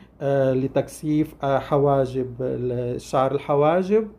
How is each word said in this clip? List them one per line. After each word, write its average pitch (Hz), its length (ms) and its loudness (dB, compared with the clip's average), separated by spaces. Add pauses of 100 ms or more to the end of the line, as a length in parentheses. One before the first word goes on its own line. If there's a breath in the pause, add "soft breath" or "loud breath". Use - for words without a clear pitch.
(200 loud breath)
آه، 139 320 2
لتكثيف، 143 880 -2
آه، 139 160 2
حواجب 135 840 0
ال-، 123 600 -4
شعر 131 320 0
الحواجب 170 760 2 (100)